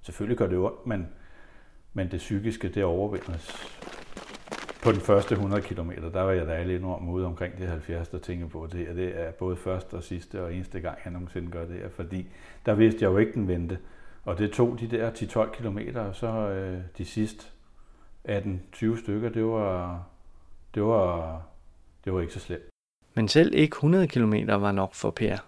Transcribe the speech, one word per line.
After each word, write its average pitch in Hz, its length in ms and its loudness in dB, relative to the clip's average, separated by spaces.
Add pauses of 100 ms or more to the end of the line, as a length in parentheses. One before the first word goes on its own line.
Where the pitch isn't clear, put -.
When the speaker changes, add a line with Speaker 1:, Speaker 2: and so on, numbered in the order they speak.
Speaker 1:
Selvfølgelig 107 360 -2
gør 104 80 4
det 90 120 2
ondt, - 280 0
men, 95 220 -2 (840)
men 92 160 0
det 92 80 -2
psykiske, 107 500 -2
det 98 160 2
overvindes. 90 880 -2 (1120)
På 117 100 6
den 98 80 4
første 101 360 6
hundrede 98 260 2
kilometer, 85 480 -6
der 92 120 0
var 95 100 4
jeg 85 140 2
da 82 60 -2
ærlig 90 240 0
indrømme 87 360 -4
ude 92 140 0
omkring 87 320 -6
det 92 100 -4
halvfjerds, 85 400 -4
der 90 100 -8
tænker 87 300 -6
på, 80 140 -8
at 82 100 -8
det 87 140 -4
her, 85 80 -8
det 90 320 -2
er 80 40 -6
både 92 260 -2
første 92 380 -4
og 92 80 -6
sidste 90 400 -8
og 87 120 -4
eneste 90 260 -6
gang, 80 240 -6
jeg 90 80 -8
nogensinde 87 380 -6
gør 85 140 -6
det 87 120 -8
her, 95 120 -8
fordi 92 380 -6 (400)
der 107 80 6
vidste 110 300 8
jeg 95 60 8
jo 95 80 8
ikke, 113 140 6
den 104 160 0
vendte. 87 300 0 (460)
Og 87 140 -2
det 104 120 2
tog 120 300 2
de 117 60 -4
der 113 240 0
ti 110 160 -6
tolv 110 240 2
kilometer, 113 500 -4
og 98 140 -4
så, 120 120 -4
øh, 98 520 -2 (200)
de 92 60 -4
sidste - 420 -2 (800)
atten, 98 380 -2 (100)
tyve 113 260 0
stykker, 107 300 -2
det 110 160 0
var, 92 580 0 (720)
det 107 80 2
var, 87 600 2 (640)
det 95 80 0
var 92 80 2
ikke 82 120 -2
så 95 80 -8
slemt. 85 220 -8 (520)
Speaker 2:
Men 110 140 2
selv - 260 6
ikke 151 220 4
hundrede 170 320 6
kilometer 110 460 4
var 101 180 2
nok 98 220 0
for 104 160 0
Per. 104 260 0 (120)